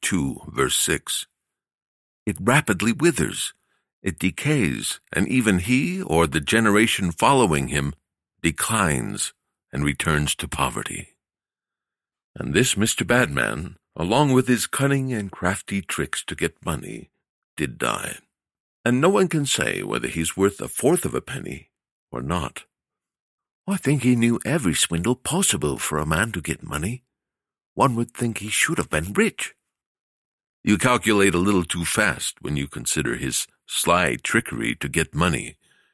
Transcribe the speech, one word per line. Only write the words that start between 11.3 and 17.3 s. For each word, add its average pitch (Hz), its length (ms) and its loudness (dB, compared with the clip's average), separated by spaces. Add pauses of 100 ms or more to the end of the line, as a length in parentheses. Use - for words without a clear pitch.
And 67 180 -6
this 120 220 4
Mister 104 280 0
Badman, 73 720 0 (200)
along 127 360 2
with 127 140 4
his 123 220 2
cunning 135 440 -2
and 101 200 -6
crafty 95 500 -4
tricks - 420 -6
to 82 120 -10
get - 280 -4
money, 57 460 -8 (460)